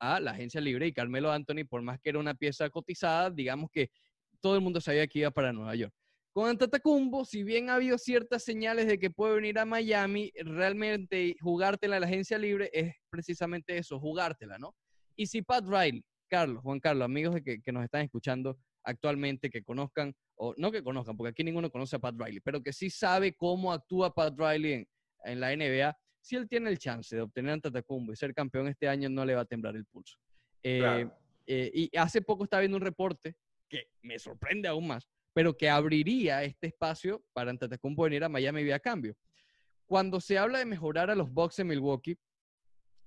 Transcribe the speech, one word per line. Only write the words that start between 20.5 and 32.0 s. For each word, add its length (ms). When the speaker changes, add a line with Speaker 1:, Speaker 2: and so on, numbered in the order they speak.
Speaker 1:
no 140
que 140
conozcan, 320
porque 140
aquí 120
ninguno 280
conoce 260
a 20
Pat 180
Riley, 240
pero 220
que 100
sí 160
sabe 460
cómo 380
actúa 420
Pat 240
Riley 360
en, 140
en 160
la 120
N 160
B 140
A, 160
si 160
él 120
tiene 220
el 80
chance 380
de 60
obtener 280
a 40
Antetokounmpo 580
y 40
ser 160
campeón 360
este 180
año, 220
no 160
le 100
va 60
a 60
temblar 280
el 120
pulso. 320
Eh, 160
Speaker 2:
Claro. 400
Speaker 1:
eh, 280
y 220
hace 260